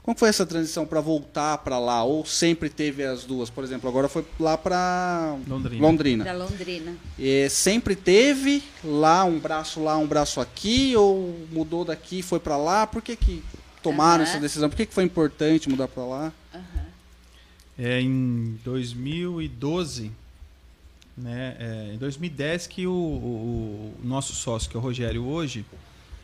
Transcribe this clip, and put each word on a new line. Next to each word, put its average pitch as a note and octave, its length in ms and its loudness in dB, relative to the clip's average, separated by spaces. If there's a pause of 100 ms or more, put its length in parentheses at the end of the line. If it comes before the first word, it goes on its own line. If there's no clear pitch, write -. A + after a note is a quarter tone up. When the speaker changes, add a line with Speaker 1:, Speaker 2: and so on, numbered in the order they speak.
Speaker 1:
Como - 160 -2
foi A3+ 120 6
essa G#3 160 4
transição E3 400 -2
pra D#3 160 0
voltar D3+ 560 0
pra C3 200 -4
lá? A#2+ 280 2
Ou D3+ 200 0
sempre D#3+ 440 0
teve C#3+ 340 -4
as B2+ 220 -4
duas? B2 240 -4
Por A#2 140 -8
exemplo, B2+ 260 -6
agora C3 180 4
foi D#3 180 -4 (140)
lá D#3+ 180 2
pra F3+ 800 0 (100)
Speaker 2:
Londrina. C3 400 -4
Speaker 1:
Londrina. C#3+ 380 6
Speaker 3:
Pra F#2+ 100 -4
Londrina. F3+ 640 -8 (240)
Speaker 1:
É, C3+ 300 4
sempre G#3 480 2
teve C4+ 680 4 (180)
lá D#3 440 6
um E3 140 2
braço D#3 440 -4
lá, D#3 140 2
um D3+ 100 2
braço D3 320 0
aqui? B3 560 2
Ou F#3+ 420 4 (140)
mudou D#3+ 320 -2
daqui E3+ 360 -6
e F3+ 40 -4
foi F3 160 0
pra D#3 160 -2
lá? F3+ 320 2
Por A3+ 140 -6
que A#3 160 -8
que E3+ 260 0 (380)
tomaram D#3+ 420 6
Speaker 3:
Aham. D#3+ 80 2
Speaker 1:
essa E3 80 -2
decisão? D3 300 0
Por - 80 -6
que A3+ 80 0
que - 80 -8
foi F#3+ 100 2
importante D#3+ 680 2
mudar C3 200 0
pra B2+ 160 -8
lá? C#3+ 280 -6 (220)
Speaker 3:
Aham. F3+ 300 -8 (920)
Speaker 2:
É, B2 220 0
em B2 640 0
dois B2 300 -4
mil E3 480 -6
e D#3 80 -6
doze, B2+ 640 -4 (1040)
né, B2 420 -8
é, A2 340 -10
em A2+ 40 -8
dois C3+ 200 -6
mil E3+ 120 -6
e D3+ 40 -10
dez D#3 340 -4
que F#3 200 -6
o, F#3 40 -2
o, A#2 1080 -4
o A#2+ 60 -6
nosso C3 260 -4
sócio, - 360 -4
que - 60 -8
é A2+ 40 -4
o A#2 40 -4
Rogério A#2+ 420 -4
hoje, C3+ 400 -4 (580)